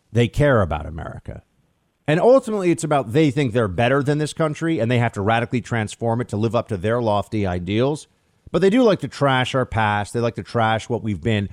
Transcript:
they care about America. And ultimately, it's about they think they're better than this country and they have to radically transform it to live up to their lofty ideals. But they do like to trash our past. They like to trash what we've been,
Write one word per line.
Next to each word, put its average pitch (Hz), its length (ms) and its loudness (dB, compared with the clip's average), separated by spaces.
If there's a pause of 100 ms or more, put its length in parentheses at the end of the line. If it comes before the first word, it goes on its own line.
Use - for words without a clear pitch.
(120)
they 117 140 4
care 139 340 4
about 78 260 -2
America. - 580 -12 (640)
And 156 120 2
ultimately, 214 500 4
it's 160 140 0
about 139 280 0
they 151 200 4
think 135 200 -2
they're 113 140 2
better 120 340 0
than 147 180 0
this 151 140 -4
country 160 460 -2
and 113 100 0
they 123 100 2
have 117 160 0
to 107 60 -6
radically 113 400 0
transform 113 600 -4
it 123 80 -6
to - 80 -6
live 107 180 -2
up 113 140 0
to 107 80 -4
their 110 260 -2
lofty 104 420 -2
ideals. 98 640 -2 (460)
But 165 80 0
they 190 100 4
do 247 140 4
like 208 160 4
to 139 80 -8
trash 131 480 0
our 127 100 0
past. 104 460 -2
They 117 80 -2
like 117 160 -2
to 98 80 -8
trash 110 440 0
what 113 140 -4
we've 104 180 -4
been, 101 320 0